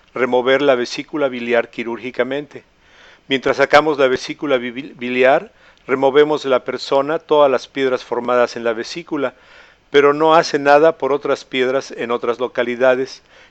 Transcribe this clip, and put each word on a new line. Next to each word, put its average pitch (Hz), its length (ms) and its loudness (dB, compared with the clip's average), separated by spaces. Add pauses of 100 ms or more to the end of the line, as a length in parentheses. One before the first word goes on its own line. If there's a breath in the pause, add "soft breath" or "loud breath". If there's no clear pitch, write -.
(120 soft breath)
remover 127 480 0
la 143 140 4
vesícula 139 540 -4
biliar 120 420 -2
quirúrgicamente. 123 920 -8 (640 soft breath)
Mientras 135 300 -2
sacamos 147 400 4
la 135 120 4
vesícula 139 500 -4
bi-, 123 360 -12
biliar, 127 560 0 (360 soft breath)
removemos 135 560 2
de 135 80 -4
la 127 120 0
persona 139 560 -4
todas 147 320 2
las 123 180 -4
piedras 131 360 -4
formadas 120 520 -2
en 117 80 -8
la 117 100 -2
vesícula, 135 580 -8 (600 soft breath)
pero 143 220 4
no 156 220 4
hace 156 240 0
nada 147 380 4
por 135 140 -2
otras 139 320 -4
piedras 131 460 -2
en 120 220 -8
otras 120 260 -4
localidades 127 840 -2 (280 soft breath)